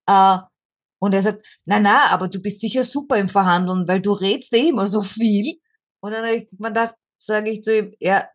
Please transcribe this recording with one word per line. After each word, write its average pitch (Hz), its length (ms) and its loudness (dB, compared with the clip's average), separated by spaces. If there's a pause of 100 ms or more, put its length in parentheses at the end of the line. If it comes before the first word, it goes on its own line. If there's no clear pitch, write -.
Äh, 190 320 4 (600)
und 196 140 0
er 196 100 2
sagt, 208 220 -4 (200)
„Na, 208 140 0
na, 220 320 4
aber 180 160 -2
du 190 140 -10
bist 202 200 -8
sicher 240 220 -2
super 277 340 -2
im 196 120 -2
Verhandeln, 185 580 0
weil 185 140 0
du 202 120 0
redst 196 400 -2
eh 254 160 2
immer 208 180 0
so 208 140 0
viel.“ 214 580 -2 (420)
Und 208 120 -10
dann 226 120 -6
hab 226 80 -2
ich 233 140 -4 (120)
mir 220 100 -6
gedacht, 226 260 -2 (220)
sag 214 300 -2
ich 214 160 -6
zu 220 140 2
ihm, 208 220 -4
„Ja, 190 360 0